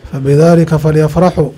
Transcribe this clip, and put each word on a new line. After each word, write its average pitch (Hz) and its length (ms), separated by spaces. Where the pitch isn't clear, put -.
fabidhalika 156 680
falyafrahu 156 680